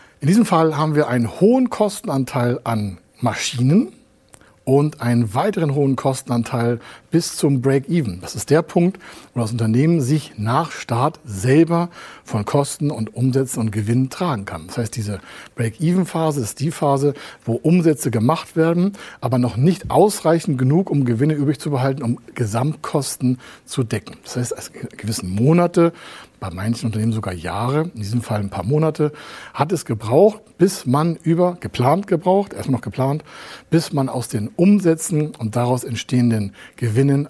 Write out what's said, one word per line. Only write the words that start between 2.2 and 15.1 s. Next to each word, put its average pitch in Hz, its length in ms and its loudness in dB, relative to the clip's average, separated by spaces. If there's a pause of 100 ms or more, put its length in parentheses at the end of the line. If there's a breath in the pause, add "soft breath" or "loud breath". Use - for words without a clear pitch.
an 104 320 -4 (240)
Maschinen 127 720 0 (720 loud breath)
und 143 360 2
einen 120 320 2
weiteren 165 420 0
hohen 139 220 2
Kostenanteil 120 840 -2 (320 loud breath)
bis - 240 0
zum 139 260 0
Break-Even. 135 600 0
Das - 120 -14
ist - 160 -8
der 156 120 4
Punkt, 175 360 0 (360 loud breath)
wo 120 80 -2
das 107 100 -2
Unternehmen 123 480 2
sich 139 380 -2
nach 143 340 0
Start 123 540 -2
selber 160 640 2 (340 loud breath)
von 104 220 -4
Kosten 143 440 -2
und 110 240 -6
Umsätzen 131 460 0
und 110 120 -2
Gewinnen 120 380 0
tragen 127 360 -4
kann. 82 220 -12
Das - 100 -8
heißt, 117 180 -4
diese 104 240 -6 (360 loud breath)